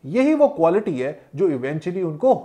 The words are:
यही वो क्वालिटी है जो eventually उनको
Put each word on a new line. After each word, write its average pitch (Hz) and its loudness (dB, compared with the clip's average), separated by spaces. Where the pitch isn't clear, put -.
यही 254 2
वो 294 4
क्वालिटी 175 0
है 127 -4
जो 180 0
eventually 151 -4
उनको 165 0